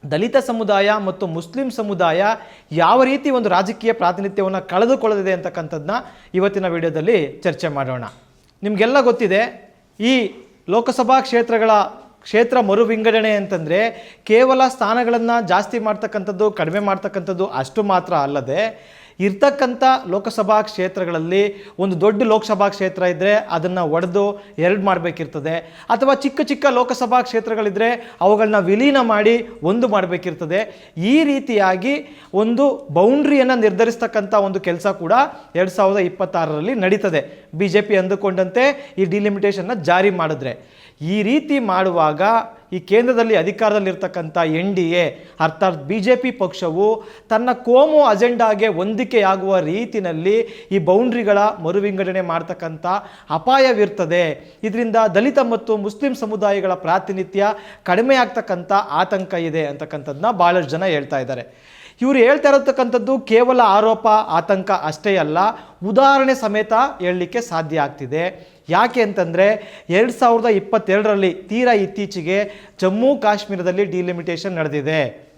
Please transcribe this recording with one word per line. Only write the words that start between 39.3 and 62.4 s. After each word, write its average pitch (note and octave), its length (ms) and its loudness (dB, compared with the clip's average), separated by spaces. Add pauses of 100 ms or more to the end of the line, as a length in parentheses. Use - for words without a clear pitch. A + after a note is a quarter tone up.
ಜಾರಿ F#3 360 2
ಮಾಡಿದ್ರೆ, D3+ 720 -6 (220)
ಈ G3 220 -2
ರೀತಿ C#4+ 360 0
ಮಾಡುವಾಗ F3+ 640 0 (520)
ಈ F#3 60 -6
ಕೇಂದ್ರದಲ್ಲಿ A3+ 560 2
ಅಧಿಕಾರದಲ್ಲಿರ್ತಕ್ಕಂಥ F#3+ 1000 -2
ಎನ್ E3+ 380 0
ಡಿ E3+ 160 0
ಎ F3 140 2 (340)
ಅರ್ಥಾತ್ D#3+ 440 0
ಬಿ F#3 160 -4
ಜೆ A#3 160 4
ಪಿ B3+ 160 -4
ಪಕ್ಷವು F#3 720 -2 (260)
ತನ್ನ A#3 240 0
ಕೋಮು C#4+ 500 4
ಅಜೆಂಡಾಗೆ A3 640 2
ಹೊಂದಿಕೆಯಾಗುವ G3 920 0
ರೀತಿನಲ್ಲಿ F#3+ 1120 -2
ಈ G3 80 2
ಬೌಂಡ್ರಿಗಳ G#3 580 2
ಮರು G3+ 420 0
ವಿಂಗಡಣೆ F#3+ 420 -4
ಮಾಡ್ತಕ್ಕಂಥ E3 640 -6 (440)
ಅಪಾಯವಿರ್ತದೆ. G3 920 2 (400)
ಇದರಿಂದ A3 320 -2 (200)
ದಲಿತ A#3+ 220 2 (140)
ಮತ್ತು A3 260 -2
ಮುಸ್ಲಿಂ G#3+ 380 -4
ಸಮುದಾಯಗಳ G3+ 580 -2
ಪ್ರಾತಿನಿಧ್ಯ F#3+ 760 -2 (360)
ಕಡಿಮೆ A#3 320 2
ಆಗ್ತಕ್ಕಂಥ G#3+ 560 -2 (180)
ಆತಂಕ F#3 440 -2
ಇದೆ E3 320 -2
ಅಂತಕ್ಕಂಥದ್ದನ್ನ D3 680 -6
ಭಾಳಷ್ಟು F3 400 2
ಜನ D#3+ 120 -4
ಹೇಳ್ತಾ D3 360 -2
ಇದ್ದಾರೆ. B2 600 -10 (220)
ಇವ್ರು C4 180 2
ಹೇಳ್ತಾ C#4 300 4